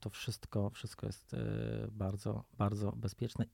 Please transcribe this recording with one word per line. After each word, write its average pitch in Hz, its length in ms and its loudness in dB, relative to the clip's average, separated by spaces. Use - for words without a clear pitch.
To 107 100 -4
wszystko, - 600 0
wszystko - 360 -6
jest, - 280 -6
e, 120 40 0
bardzo, 104 540 0
bardzo 104 340 4
bezpieczne 117 600 -2